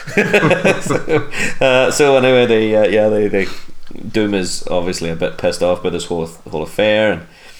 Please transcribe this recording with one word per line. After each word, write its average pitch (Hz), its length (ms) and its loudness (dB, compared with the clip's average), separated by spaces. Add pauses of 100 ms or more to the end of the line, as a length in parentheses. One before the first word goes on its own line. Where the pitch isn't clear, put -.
(180)
<laughs> - 1400 0
Uh, 131 300 4
so 139 260 4
anyway, 127 280 4
they, 110 300 2
uh, 107 120 4
yeah, 107 220 2
they, 104 180 2
they, 98 180 0 (600)
Doom 104 260 -2
is 90 340 -2
obviously 87 420 -2
a 82 60 -4
bit 87 220 -4
pissed 87 240 -2
off 87 220 0
by - 60 -2
this - 160 -4
whole, 82 200 -4
whole 80 380 -8
affair, 107 480 2 (480)